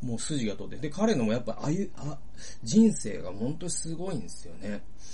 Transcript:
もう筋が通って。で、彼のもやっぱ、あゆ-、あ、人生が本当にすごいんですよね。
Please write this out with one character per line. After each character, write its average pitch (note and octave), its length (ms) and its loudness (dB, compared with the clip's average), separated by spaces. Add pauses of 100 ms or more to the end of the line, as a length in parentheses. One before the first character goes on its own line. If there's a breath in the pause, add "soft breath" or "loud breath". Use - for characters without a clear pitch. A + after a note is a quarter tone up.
も B2 140 -2
う A2 40 -2
筋 C#3 260 0
が G2 100 0
通 G#2 80 -6
っ F2+ 60 -4
て。 F2 80 -6
で、 D3+ 120 -4
彼 G#3 260 2
の B2+ 80 2
も G#2+ 80 2
や A#2+ 80 2
っ A#2+ 40 -2
ぱ、 A2 200 -4
あ C#3+ 80 2
ゆ-、 G3 260 0
あ、 D3 200 -4 (460 loud breath)
人 G3+ 300 8
生 F#2+ 280 -4
が F2 100 -4
本 A2+ 240 -2
当 E3 100 -4
に F3 60 -2
す E3 240 -2
ご F3+ 160 -4
い E3+ 40 0
ん A#2 60 0
で - 80 -4
す - 180 -6
よ E2+ 80 -6
ね。 G#2 280 -4 (300 loud breath)